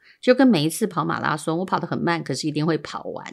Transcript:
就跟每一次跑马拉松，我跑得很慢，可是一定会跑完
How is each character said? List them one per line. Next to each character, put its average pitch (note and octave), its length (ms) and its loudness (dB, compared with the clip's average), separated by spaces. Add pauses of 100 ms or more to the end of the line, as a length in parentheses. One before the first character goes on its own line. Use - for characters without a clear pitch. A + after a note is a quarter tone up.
(220)
就 B3 140 6
跟 C4+ 120 6
每 F3 160 6
一 D#3+ 60 2
次 G#3+ 160 -2
跑 F3 180 -2
马 D#3+ 160 -2
拉 D3 160 0
松， D#3+ 220 -2
我 F#3 80 -2
跑 F#3 140 -2
得 - 80 -4
很 - 120 -4
慢， E3 240 -2
可 D3 120 -6
是 C#3 120 -4
一 D3+ 40 -2
定 D3 120 -2
会 D#3+ 140 2
跑 - 280 -12
完 - 280 -10